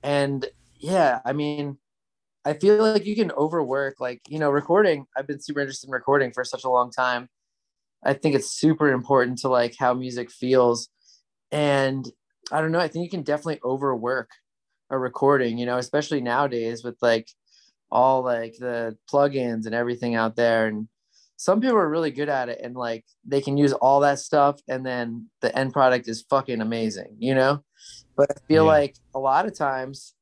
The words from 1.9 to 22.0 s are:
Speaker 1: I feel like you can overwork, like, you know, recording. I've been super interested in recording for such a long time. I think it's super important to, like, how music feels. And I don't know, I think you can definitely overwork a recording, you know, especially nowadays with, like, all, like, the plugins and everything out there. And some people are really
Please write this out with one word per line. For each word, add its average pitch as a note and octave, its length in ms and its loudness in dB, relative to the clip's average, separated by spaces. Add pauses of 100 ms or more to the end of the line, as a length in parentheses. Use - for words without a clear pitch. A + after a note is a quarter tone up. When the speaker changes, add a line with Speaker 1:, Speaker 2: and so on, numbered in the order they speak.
Speaker 1:
I C#3+ 100 0
feel G3+ 280 4
like A3 240 2
you G#3 100 -2
can G3+ 160 0
overwork, C#3 680 -2
like, B2 280 -8
you D3+ 100 -8
know, D3 120 0
recording. D#3 560 2 (100)
I've C3+ 100 -6
been D3 140 -10
super C#3+ 200 -8
interested C3+ 280 -8
in C3+ 40 -8
recording C3 400 0
for B2+ 120 -6
such - 200 -10
a C3 60 -2
long B2 200 2
time. B2 380 -2 (760)
I C#3 100 2
think C#3+ 220 0
it's C#3 140 -2
super D#3 420 2
important B2+ 480 0
to, C3+ 100 -4
like, A#2+ 280 0
how B2 160 2
music B2 360 -8
feels. B2 600 2 (640)
And C3+ 580 0 (420)
I D#3 80 0
don't D#3+ 120 -2
know, E3+ 80 0
I E3 80 0
think E3+ 160 -6
you E3 60 -10
can F3 140 -6
definitely D3 400 -4
overwork B2+ 680 -4 (600)
a C3+ 80 -2
recording, B2+ 600 0
you A#2+ 80 -4
know, B2 120 -2
especially D3 440 -2
nowadays A#2+ 600 -2
with, A#2+ 180 -10
like, A2+ 280 2 (600)
all, C3 320 2
like, A#2 360 -4
the A#2 400 -6 (120)
plugins C3 560 0
and A2 80 -4
everything A#2+ 400 -2
out A2+ 220 0
there. A2+ 300 2
And G#2+ 220 -6 (480)
some G3+ 240 0
people B3 160 2
are F3+ 120 2
really D#3 220 -2